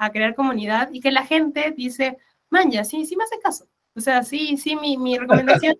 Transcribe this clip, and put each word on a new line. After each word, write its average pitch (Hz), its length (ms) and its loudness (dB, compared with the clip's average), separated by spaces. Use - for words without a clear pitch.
a 214 80 -2
crear 220 240 0
comunidad 240 580 0
y 254 80 -12
que 269 100 2
la 269 140 2
gente 311 520 0
dice, 254 400 -4
"Man, 339 200 4
ya, 214 140 0
sí, 302 200 -4
sí 359 100 -8
me 403 100 0
hace 440 160 -6
caso. - 260 -4
O 226 60 -8
sea, 254 220 2
sí, 294 340 -2
sí, 302 180 -4
mi, 294 220 -2
mi 254 200 0
recomendación 254 640 4